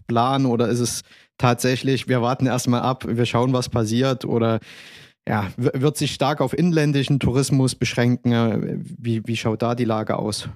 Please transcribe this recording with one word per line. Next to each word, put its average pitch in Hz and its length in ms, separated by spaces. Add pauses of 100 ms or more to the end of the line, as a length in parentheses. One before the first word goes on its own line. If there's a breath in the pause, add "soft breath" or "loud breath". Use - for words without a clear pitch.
planen? 131 400
Oder 117 220
ist 120 120
es 117 220 (340 soft breath)
tatsächlich, 127 720
wir 127 140
warten 127 240
erst 123 220
mal 123 120
ab, 127 260
wir 117 200
schauen, 123 260
was 127 160
passiert? 120 560
Oder, 113 360 (680 loud breath)
ja, 104 280
w-, 131 240
wird 147 180
sich 147 160
stark 147 260
auf 135 160
inländischen 147 640
Tourismus 131 540
beschränken? 120 580
Äh, 113 480
wie, 117 460
wie 117 100
schaut 110 240
da 120 140
die 123 100
Lage 110 320
aus? - 400